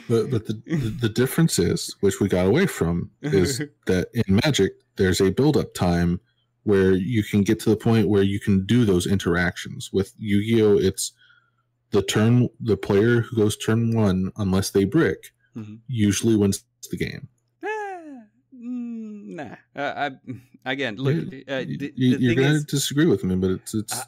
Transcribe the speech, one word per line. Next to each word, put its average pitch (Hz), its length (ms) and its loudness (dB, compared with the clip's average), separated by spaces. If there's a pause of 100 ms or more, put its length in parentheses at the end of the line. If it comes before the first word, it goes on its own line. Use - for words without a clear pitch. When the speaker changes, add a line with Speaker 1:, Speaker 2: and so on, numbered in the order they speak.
Speaker 1:
But, 113 240 0
but 120 160 -2
the, 110 60 -4 (140)
the, 127 340 -4
the 120 80 0
difference 131 500 0
is, - 420 -2
which 98 200 0
we 101 80 2
got 92 180 2
away 151 200 2
from, 85 440 -2 (120)
is 151 400 0 (120)
Speaker 2:
<laughs> - 120 -20
Speaker 1:
that 92 260 0
in 101 320 0
Magic, 98 280 2 (240)
there's 92 220 2
a 95 120 4
build-up 127 420 0
time 87 480 0 (440)
where 95 280 4
you 104 300 0
can 104 200 2
get 107 180 2
to - 100 0
the 104 60 4
point 113 340 2
where 101 120 4
you 101 160 0
can 98 280 0
do 117 180 4
those 90 220 2
interactions. 87 840 -2
With - 280 -2
Yu-Gi-Oh, 107 580 2
it's - 360 0 (760)
the 101 120 2
turn, 117 480 2 (100)
the 110 160 0
player 117 460 2
who 117 140 -6
goes 104 200 2
turn 113 400 0
one, 95 400 0
unless 95 340 0
they 98 140 2
brick, 131 480 0 (240)
Speaker 2:
Mm-hmm. 107 200 -14 (120)
Speaker 1:
usually 110 480 2
wins 101 280 2 (260)
the - 80 -8
game. - 280 -8 (380)
Speaker 2:
Ah, 359 40 -6 (840)
mm, 233 680 -12 (100)
nah. 156 220 -14 (180)
Uh, 139 360 -6 (560)
I, 127 40 -6
again, 131 260 -6
look, 135 200 -2
Speaker 1:
You, 143 320 -10
Speaker 2:
uh, 135 80 -8 (100)
Speaker 1:
you, 143 120 -8
Speaker 2:
the, 139 180 -10
Speaker 1:
you, 127 200 2
Speaker 2:
the - 60 0
Speaker 1:
you're 120 120 4
Speaker 2:
thing 131 100 2
Speaker 1:
gonna 147 120 4
Speaker 2:
is, 147 100 -2
Speaker 1:
disagree 143 400 0
with 107 180 2
me, 92 120 0
but 92 160 0
it's, - 220 -8
it's 110 340 -6